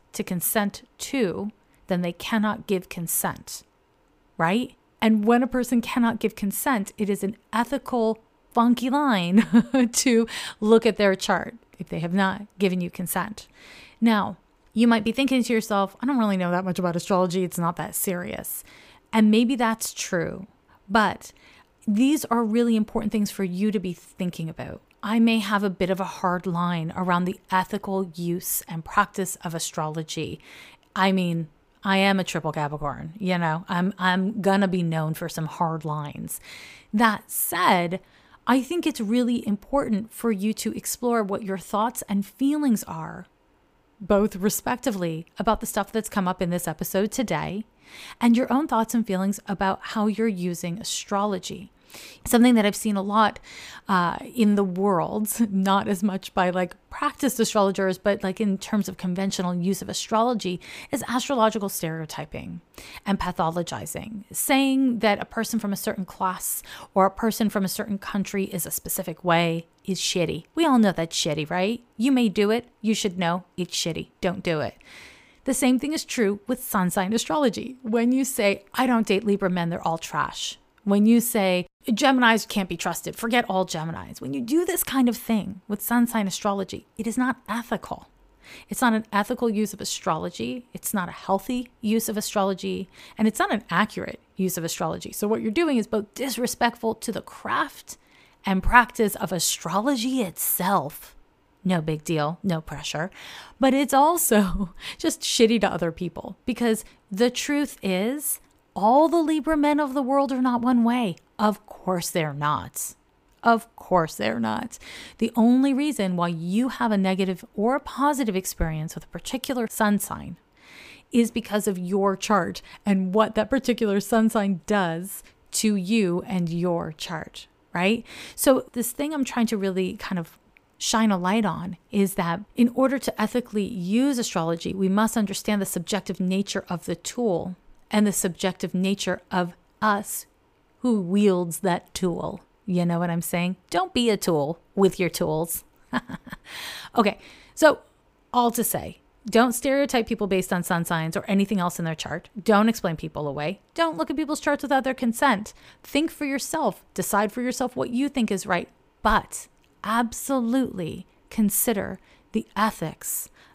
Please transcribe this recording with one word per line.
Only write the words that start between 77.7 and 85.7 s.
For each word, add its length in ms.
When 300
you 140
say, 480
"I 120
don't 220
date 160
Libra 260
men, 200
they're 180
all 100
trash." 600
When 180
you 140
say, 480
"Geminis 640
can't 220
be 80
trusted, 400
forget 320
all 160
Geminis." 560
When 120
you 60
do 240
this 220
kind 240
of 80
thing 500
with 140